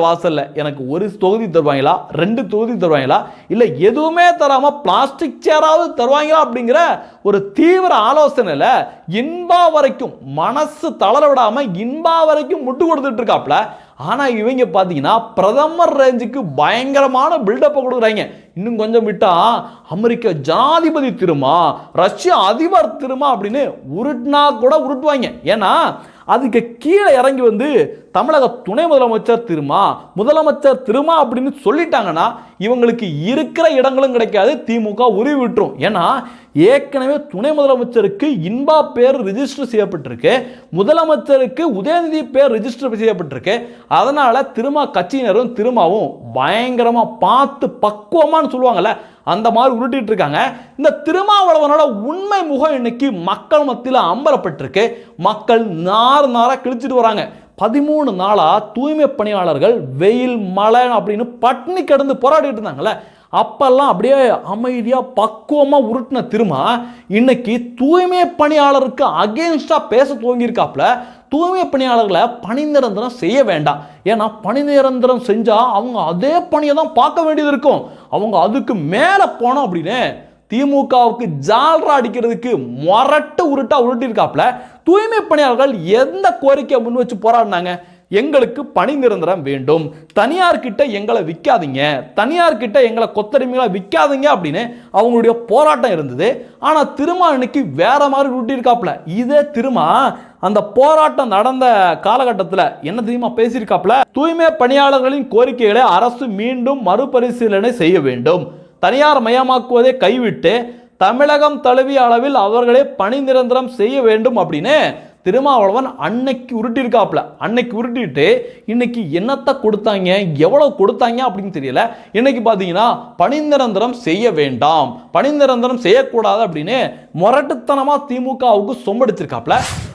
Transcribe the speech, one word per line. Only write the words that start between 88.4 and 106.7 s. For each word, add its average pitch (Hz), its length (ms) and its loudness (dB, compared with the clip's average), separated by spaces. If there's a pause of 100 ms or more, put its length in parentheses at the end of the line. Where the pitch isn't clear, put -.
பணி 262 300 0
நிரந்தரம் 196 460 0
வேண்டும், 139 520 -2 (260)
தனியார்கிட்ட 285 800 0
எங்களை 214 320 -2
விக்காதீங்க, 160 500 -2 (400)
தனியார்கிட்ட 269 580 0 (120)
எங்களை 226 260 -2
கொத்தடிமைகளா 254 520 -2 (100)
விக்காதீங்க" 285 560 0
அப்படின்னு 180 300 -4 (300)
அவங்களுடைய 233 400 4 (180)
போராட்டம் 269 400 2
இருந்தது. 147 360 -2 (320)
ஆனா 302 220 2 (160)
திருமா 339 340 0
இன்னைக்கு 262 320 -2 (120)
வேற 254 320 2
மாதிரி 277 280 0
உருட்டியிருக்காப்ல. 240 560 -2 (140)
இதே 247 340 0
திருமா 240 760 0 (240)
அந்த 202 240 0
போராட்டம் 269 760 2
நடந்த 254 280 2 (360)
காலகட்டத்துல 196 800 0
என்ன 180 180 -6
தெரியுமா 240 360 -4
பேசியிருக்காப்ல? 226 640 0 (100)
"தூய்மை 330 340 0 (140)
பணியாளர்களின் 277 680 2
கோரிக்கைகளை 233 540 2
அரசு 240 460 2
மீண்டும் 247 560 -4